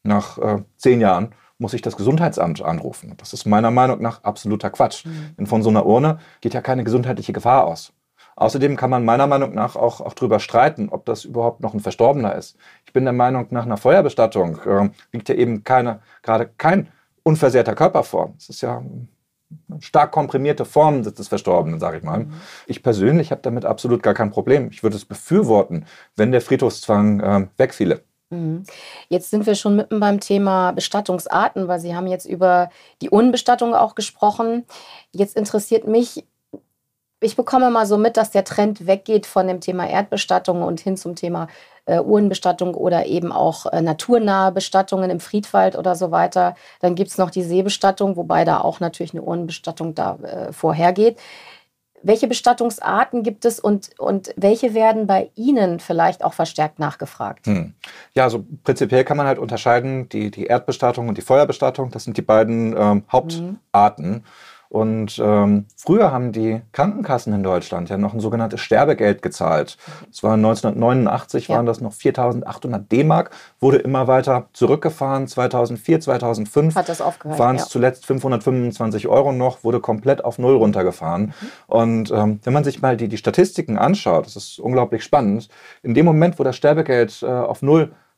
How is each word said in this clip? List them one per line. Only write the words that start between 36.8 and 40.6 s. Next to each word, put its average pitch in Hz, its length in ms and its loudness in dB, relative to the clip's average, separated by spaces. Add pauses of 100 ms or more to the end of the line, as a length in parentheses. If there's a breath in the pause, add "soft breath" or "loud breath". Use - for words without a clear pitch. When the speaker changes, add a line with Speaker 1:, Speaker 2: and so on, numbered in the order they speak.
Speaker 2:
ich 214 120 -2
bekomme 254 340 2
mal 226 160 2
so 208 140 2
mit, 226 180 2
dass 214 140 0
der 196 140 2
Trend 208 420 -2
weggeht 202 400 0
von 185 180 0
dem 185 160 -4
Thema 180 260 -4
Erdbestattung 185 760 -2